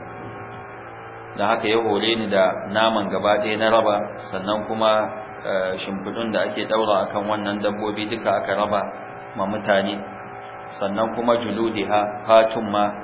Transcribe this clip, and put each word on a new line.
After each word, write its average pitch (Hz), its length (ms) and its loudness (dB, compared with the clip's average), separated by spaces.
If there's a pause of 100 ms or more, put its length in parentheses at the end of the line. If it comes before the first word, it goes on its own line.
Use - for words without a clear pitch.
(1400)
Dan 101 80 2
haka 113 180 2
ya 110 140 4
hore 110 320 2 (100)
ni 104 60 -2
da 95 240 4 (180)
naman 107 380 2
gaba 101 340 2
ɗaya 107 160 0
na 110 140 4
raba, 107 240 4 (340)
sannan 104 380 -4
kuma, 110 240 2 (560)
eh, 95 320 0
shimfiɗun 101 560 -6
da 98 160 2
ake 104 160 -4
ɗaura 104 400 2
akan 104 180 -2
wannan 104 380 -2
dabbobi 107 480 -2
duka 107 180 0 (140)
aka 101 100 -2
raba 101 280 2 (580)
ma 98 80 0
mutane. 101 480 2 (800)
Sannan 110 400 -2
kuma 120 240 4
juludiha, 104 880 0
fatun 113 420 6
ma 104 220 2 (120)